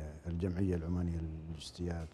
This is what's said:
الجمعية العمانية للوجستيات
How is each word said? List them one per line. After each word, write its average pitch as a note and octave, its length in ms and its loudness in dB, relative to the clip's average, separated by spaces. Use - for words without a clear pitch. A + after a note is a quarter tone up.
الجمعية F2+ 480 4
العمانية E2+ 440 2
للوجستيات D#2+ 960 -4